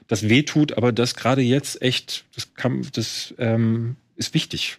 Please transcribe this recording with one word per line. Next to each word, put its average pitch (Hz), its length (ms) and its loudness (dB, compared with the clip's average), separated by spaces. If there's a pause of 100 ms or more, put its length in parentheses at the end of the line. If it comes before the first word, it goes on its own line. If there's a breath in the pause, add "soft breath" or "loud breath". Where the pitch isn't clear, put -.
das 107 220 0
wehtut, 147 460 4
aber 123 180 4
das 120 240 0
gerade 131 260 2
jetzt 123 400 0
echt, - 420 -2 (100)
das - 200 -12
kann, 127 380 -2
das, - 460 -6
ähm, 113 580 0 (200)
ist - 180 -6
wichtig, - 440 -4